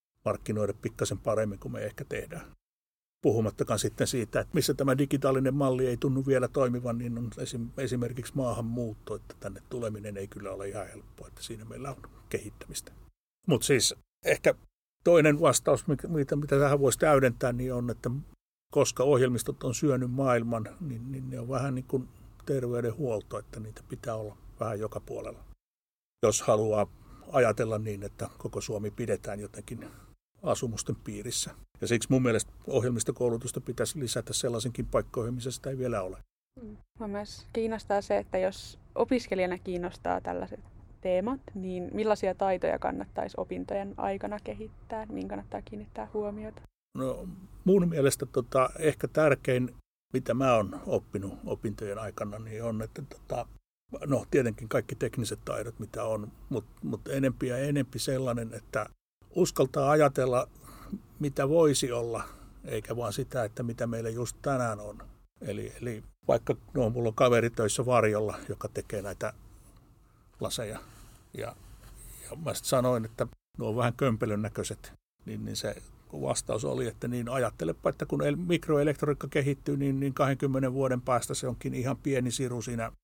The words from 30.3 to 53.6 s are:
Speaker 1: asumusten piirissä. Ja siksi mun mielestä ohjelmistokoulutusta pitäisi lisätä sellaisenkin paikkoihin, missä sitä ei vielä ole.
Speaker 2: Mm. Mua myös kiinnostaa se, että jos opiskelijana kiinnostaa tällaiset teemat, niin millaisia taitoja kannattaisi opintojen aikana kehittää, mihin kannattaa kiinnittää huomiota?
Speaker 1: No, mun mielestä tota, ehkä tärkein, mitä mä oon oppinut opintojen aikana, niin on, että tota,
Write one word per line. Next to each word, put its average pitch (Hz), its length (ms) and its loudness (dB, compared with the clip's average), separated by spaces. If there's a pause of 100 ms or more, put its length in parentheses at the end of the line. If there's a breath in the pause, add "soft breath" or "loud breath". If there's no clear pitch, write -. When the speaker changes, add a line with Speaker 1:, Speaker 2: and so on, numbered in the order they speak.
Speaker 1:
asumusten 120 520 -2
piirissä. - 560 -6 (300)
Ja 104 60 0
siksi 113 240 2
mun 131 100 6
mielestä 113 300 2 (160)
ohjelmistokoulutusta 123 960 0
pitäisi 120 380 -4
lisätä 117 340 -4
sellaisenkin 120 520 -2
paikkoihin, 117 480 -2
missä 123 180 -6
sitä - 180 -8
ei 135 80 -6
vielä 120 240 -2
ole. 92 160 -8 (440)
Speaker 2:
Mm. 214 160 -14 (220)
Mua 220 80 -8
myös 202 460 -8
kiinnostaa 220 480 0
se, 202 160 0
että 202 200 -2
jos - 420 -2 (160)
opiskelijana 202 640 2
kiinnostaa 180 640 -4
tällaiset 180 380 -6 (420)
teemat, 190 400 0 (120)
niin 185 400 -6
millaisia 208 420 0
taitoja 190 440 0
kannattaisi - 580 -4
opintojen 196 600 -6
aikana 202 460 -4
kehittää, 220 640 -10
mihin 190 220 -8
kannattaa 202 340 -8
kiinnittää 214 520 -12
huomiota? 208 480 -6 (360)
Speaker 1:
No, 131 300 -4 (360)
mun 185 260 6
mielestä 139 360 4
tota, 127 440 2 (100)
ehkä 151 280 2
tärkein, 131 680 2 (380)
mitä 123 200 0
mä 127 220 6
oon 98 300 0
oppinut 98 600 -2
opintojen 104 540 -6
aikana, 104 400 -8
niin 110 240 -10
on, 110 180 -2
että 110 280 -8
tota, - 360 -6 (600)